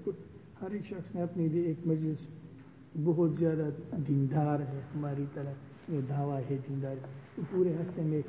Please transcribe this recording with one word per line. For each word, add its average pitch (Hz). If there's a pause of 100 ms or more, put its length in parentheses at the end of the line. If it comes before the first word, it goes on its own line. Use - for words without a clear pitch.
کوئی، 190 (380)
ہر 190
ایک 208
شخص 185
نے 175
اپنے 175
لیے 165
ایک 160
مجلس، 156 (760)
بہت 165
زیادہ 160 (380)
دیندار 147
ہے 135 (140)
ہماری 143
طرح، 143 (360)
وہ 151
دعویٰ 143
ہے 139 (120)
دیندار، 135 (400)
تو - (100)
پورے 180
ہفتے 175
میں 156
ایک 147